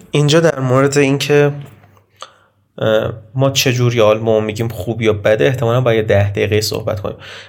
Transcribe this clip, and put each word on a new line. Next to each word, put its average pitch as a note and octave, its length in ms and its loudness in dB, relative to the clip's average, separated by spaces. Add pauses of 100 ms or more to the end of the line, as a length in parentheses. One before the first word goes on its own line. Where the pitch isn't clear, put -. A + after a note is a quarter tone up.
(100)
اینجا D3 300 2
در D3+ 200 0
مورد C3+ 380 2
این C#3 200 2
که، C#3+ 340 2 (1300)
اه، A2+ 340 0 (220)
ما C3+ 160 2
چه C3+ 220 0
جوری A#2+ 280 0
آلبوم A2 440 2
می‌گیم A2 240 -6
خوب A#2 340 -8
یا G#2+ 100 2
بده، A2 320 0
احتمالاً B2 360 0
باید A2+ 260 0
ده G2+ 240 2
دقیقه G#2 300 0
صحبت G#2+ 400 -6
کنیم. - 160 -8 (320)